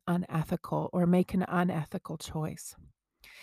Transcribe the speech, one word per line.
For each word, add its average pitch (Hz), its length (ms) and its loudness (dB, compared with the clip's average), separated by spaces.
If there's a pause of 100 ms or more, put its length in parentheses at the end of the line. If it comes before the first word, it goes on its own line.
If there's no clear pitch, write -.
unethical 165 880 -2
or 175 140 4
make 180 280 6
an 185 140 2
unethical 175 680 -2
choice. - 580 -8 (680)